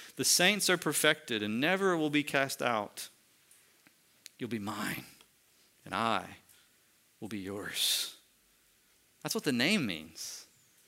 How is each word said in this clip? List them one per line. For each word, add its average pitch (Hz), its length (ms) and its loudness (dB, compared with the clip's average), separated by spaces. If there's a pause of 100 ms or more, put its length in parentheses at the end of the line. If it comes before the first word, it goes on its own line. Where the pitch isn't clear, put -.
(160)
the 135 80 0
saints 190 440 4
are 185 80 6
perfected 151 640 2
and 104 200 0
never 185 360 2
will 156 140 0
be 147 140 2
cast 139 360 0
out. 117 500 -2 (1300)
You'll 120 100 -8
be 113 80 -4
mine, 104 480 -6 (800)
and 92 100 -8
I 98 440 -2 (840)
will 107 80 -10
be 104 100 -6
yours. - 800 -2 (1040)
That's 156 140 -4
what 220 80 -4
the 147 80 0
name 147 340 2
means. 80 600 -10 (420)